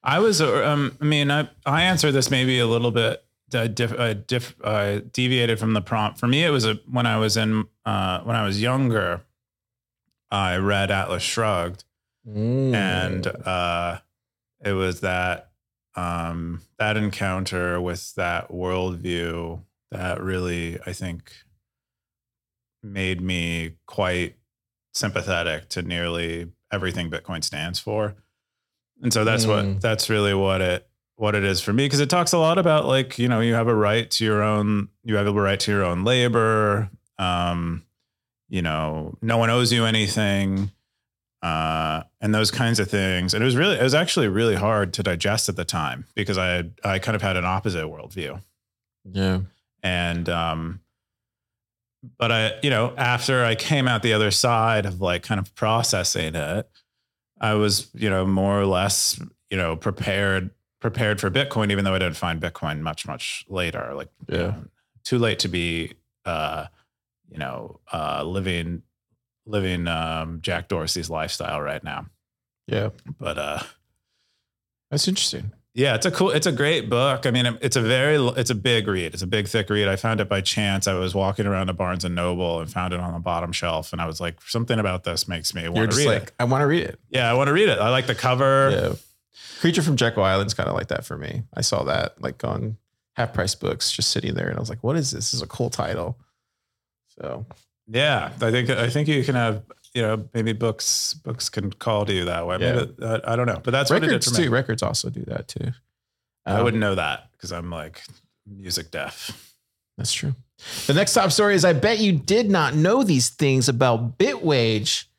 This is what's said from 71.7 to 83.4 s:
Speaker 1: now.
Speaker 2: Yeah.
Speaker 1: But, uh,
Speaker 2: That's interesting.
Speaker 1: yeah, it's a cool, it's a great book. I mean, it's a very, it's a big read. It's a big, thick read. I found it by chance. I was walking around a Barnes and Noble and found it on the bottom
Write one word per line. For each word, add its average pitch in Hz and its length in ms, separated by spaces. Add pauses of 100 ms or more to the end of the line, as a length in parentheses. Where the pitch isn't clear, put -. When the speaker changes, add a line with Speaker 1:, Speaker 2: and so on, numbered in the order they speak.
Speaker 1:
now. 73 220 (640)
Speaker 2:
Yeah. 107 220 (300)
Speaker 1:
But, 73 180
uh, 73 260 (1300)
Speaker 2:
That's 147 160
interesting. - 440 (220)
Speaker 1:
yeah, 127 220
it's 113 100
a 185 60
cool, - 200
it's 151 160
a 175 40
great 139 380
book. 123 360
I 131 60
mean, 120 300
it's 127 140
a 127 60
very, 131 340 (220)
it's 123 120
a 123 60
big 110 320
read. 90 260
It's 95 100
a 92 40
big, 104 200
thick 104 220
read. 104 180
I 98 80
found 113 260
it 98 80
by 98 120
chance. 98 460
I 98 80
was 92 180
walking 98 320
around 95 240
a 92 40
Barnes 90 300
and 87 120
Noble 87 440
and 80 120
found 90 220
it 87 60
on 87 140
the 85 60
bottom 85 320